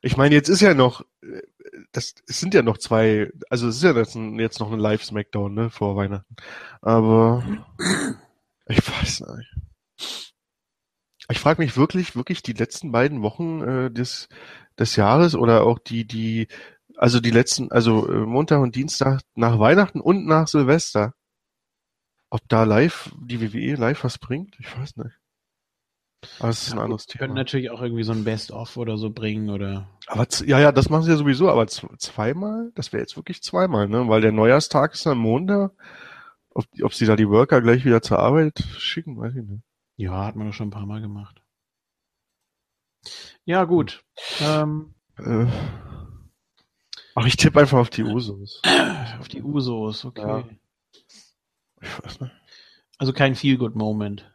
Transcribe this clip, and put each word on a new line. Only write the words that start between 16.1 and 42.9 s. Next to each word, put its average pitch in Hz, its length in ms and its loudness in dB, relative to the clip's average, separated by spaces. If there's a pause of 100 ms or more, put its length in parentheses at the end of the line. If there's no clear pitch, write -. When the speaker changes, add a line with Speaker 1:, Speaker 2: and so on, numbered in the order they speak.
Speaker 1:
also 120 220 4
die 117 120 0
letzten, 117 400 2
also, 113 380 2
äh, 107 160 0
Montag 143 360 2
und 120 140 0
Dienstag 135 460 -2 (120)
nach 117 260 2
Weihnachten 160 400 4
und 185 260 0
nach 156 220 2
Silvester, 135 680 2 (1160)
ob - 180 -8
da 113 160 4
live, 113 560 2
die 120 220 -8
W 107 120 -4
W 110 60 -8
E 131 160 -4
live 127 280 -2
was 131 140 -4
bringt? 156 420 -10
Ich - 180 -16
weiß 135 200 -14
nicht. 120 180 -14 (1200)
Aber 117 100 -2
es 113 140 -4
ist - 60 -8
Speaker 2:
Ja, - 40 -10
Speaker 1:
ein 110 40 -6
Speaker 2:
gut, 107 80 -2
Speaker 1:
anderes 110 200 -8
Speaker 2:
die - 140 -18
können 131 140 -6
Speaker 1:
Thema. 135 80 -4
Speaker 2:
natürlich 127 280 -6
auch 117 140 -12
irgendwie 117 200 -4
so 110 80 -4
ein 110 120 -4
Best-of 110 540 -8
oder 113 200 -6
so 107 140 -6
bringen 107 400 -6
oder 98 360 -8 (200)
Speaker 1:
Aber 117 200 -2
z-, - 200 -6
ja, 135 120 6
ja, 147 120 8
das 135 180 2
machen 156 140 2
sie 165 80 2
ja 156 60 4
sowieso, 147 340 2
aber 110 160 2
z-, - 180 -12 (160)
zweimal? 208 720 -6
Das - 200 -12
wäre 113 80 -4
jetzt - 140 -12
wirklich - 280 -14
zweimal, 170 440 0
ne? 117 200 0
Weil 110 140 4
der 107 100 4
Neujahrstag 131 640 2
ist - 120 -10
am 139 140 0
Montag. 190 520 0 (760)
Ob, - 160 -6 (160)
ob 117 140 -2
sie 120 100 0
da 107 100 6
die 107 140 2
Worker 123 320 4
gleich 120 240 4
wieder 117 160 4
zur - 160 0
Arbeit 151 460 2 (160)
schicken, 151 400 -8
weiß 117 160 -8
ich 120 80 -10
nicht. 104 180 -12 (360)
Speaker 2:
Ja, 95 280 -6
hat 110 100 -10
man 107 120 -8
doch 101 60 -10
schon 104 160 -8
ein - 20 -12
paar 101 160 -12
Mal 107 140 -10
gemacht. 101 420 -16 (2000)